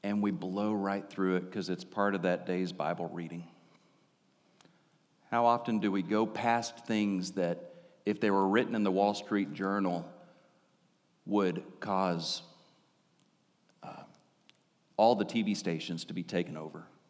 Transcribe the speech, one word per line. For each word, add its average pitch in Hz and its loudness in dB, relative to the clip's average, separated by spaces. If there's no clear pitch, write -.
and 101 -2
we 104 2
blow 95 -2
right 98 -2
through 92 2
it 90 -2
'cause 92 -6
it's 90 -4
part 101 0
of 92 -2
that 87 0
day's 90 -2
Bible 85 -4
reading? 85 -10
How 120 4
often 120 4
do 101 2
we 98 0
go 107 2
past 117 -2
things 101 0
that, 87 -2
if 104 -2
they 107 4
were 98 4
written 113 2
in 107 2
the 101 4
Wall 101 4
Street 101 -2
Journal, 95 -2
would 92 2
cause, 95 0
uh, - -16
all 113 6
the 101 0
T 117 -2
V 101 0
stations 82 -4
to - -12
be 87 -4
taken 85 -4
over? 78 -12